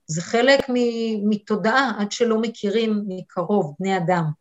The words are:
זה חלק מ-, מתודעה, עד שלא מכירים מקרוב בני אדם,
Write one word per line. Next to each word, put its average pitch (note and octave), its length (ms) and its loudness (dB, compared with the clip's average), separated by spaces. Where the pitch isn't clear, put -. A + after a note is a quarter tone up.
זה D#3+ 140 -4
חלק C4 480 2
מ-, A3+ 600 0
מתודעה, A3 720 0
עד G#3 120 -2
שלא A3+ 300 0
מכירים G#3+ 680 -2
מקרוב F3+ 720 -2
בני F#3+ 180 0
אדם, F3 260 2